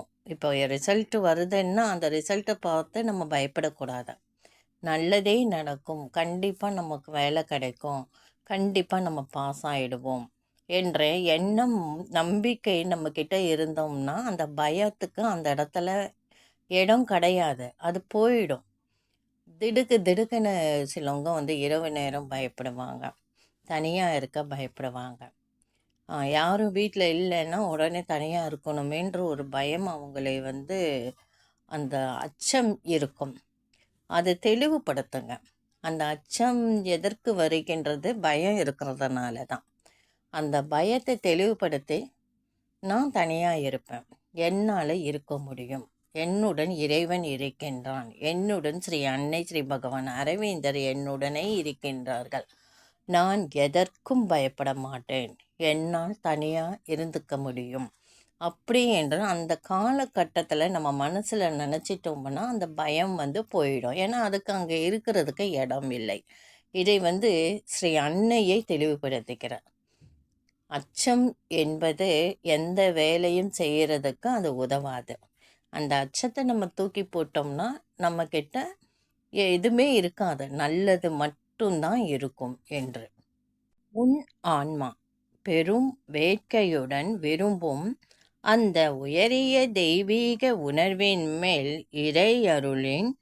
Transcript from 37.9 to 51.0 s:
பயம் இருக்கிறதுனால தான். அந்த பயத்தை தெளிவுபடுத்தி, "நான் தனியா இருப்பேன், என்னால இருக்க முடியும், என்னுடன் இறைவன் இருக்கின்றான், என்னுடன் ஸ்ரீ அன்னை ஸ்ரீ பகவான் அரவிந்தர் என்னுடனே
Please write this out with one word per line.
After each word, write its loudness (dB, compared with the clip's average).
பயம் 2
இருக்கிறதுனால -2
தான். -8
அந்த 0
பயத்தை 0
தெளிவுபடுத்தி, 0
"நான் 0
தனியா 0
இருப்பேன், -6
என்னால 0
இருக்க -4
முடியும், -10
என்னுடன் 0
இறைவன் 0
இருக்கின்றான், -6
என்னுடன் -2
ஸ்ரீ -2
அன்னை -2
ஸ்ரீ -4
பகவான் -4
அரவிந்தர் -2
என்னுடனே -2